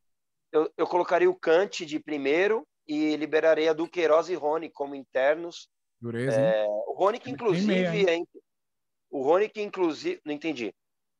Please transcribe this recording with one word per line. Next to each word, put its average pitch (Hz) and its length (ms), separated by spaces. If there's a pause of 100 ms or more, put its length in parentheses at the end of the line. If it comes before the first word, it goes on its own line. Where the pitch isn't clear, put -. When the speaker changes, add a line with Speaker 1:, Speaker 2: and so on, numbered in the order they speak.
(520)
Speaker 1:
Eu, 160 260
eu 160 100
colocaria 175 420
o 180 80
Cante 175 480
de 151 140
primeiro 160 640 (220)
e 151 280
liberaria 156 580
Duqueiroz 165 560
e 180 60
Rony 151 340
como 143 260
internos. 147 720 (320)
Speaker 2:
Dureza, 117 400
hein? 110 140
Speaker 1:
É, 107 100 (220)
o - 60
Rony 202 260
que, 240 120 (180)
Speaker 2:
Tem 175 120
Speaker 1:
inclusive, - 0
Speaker 2:
meia, 185 340
hein? 190 140
Speaker 1:
é 165 80
in-, - 100 (840)
o 135 120
Rony 185 260
que, 214 120
inclusive, 175 640
não 151 80
entendi. 139 400 (460)